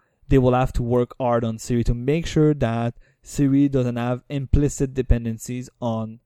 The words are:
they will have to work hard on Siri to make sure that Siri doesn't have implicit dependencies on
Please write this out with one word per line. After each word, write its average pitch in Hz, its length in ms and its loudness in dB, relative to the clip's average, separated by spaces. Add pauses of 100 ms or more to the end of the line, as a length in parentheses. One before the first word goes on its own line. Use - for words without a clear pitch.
(280)
they 139 100 4
will 127 160 4
have 127 200 0
to 127 100 -2
work 123 340 -2
hard 120 280 0
on 113 140 -6
Siri 120 260 -2
to - 80 0
make 139 320 -2
sure 151 300 2
that 117 400 -2 (280)
Siri 139 460 2
doesn't 123 260 0
have 123 340 -4
implicit 139 640 0
dependencies 120 760 -2 (120)
on 113 440 -6